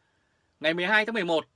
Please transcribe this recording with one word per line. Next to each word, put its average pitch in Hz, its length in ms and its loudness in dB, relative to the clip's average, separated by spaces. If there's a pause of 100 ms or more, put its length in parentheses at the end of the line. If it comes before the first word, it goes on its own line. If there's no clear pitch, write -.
(600)
Ngày 160 140 0
mười 175 120 -2
hai 214 200 2
tháng 226 80 -6
mười 214 100 -2
một, 165 220 0 (100)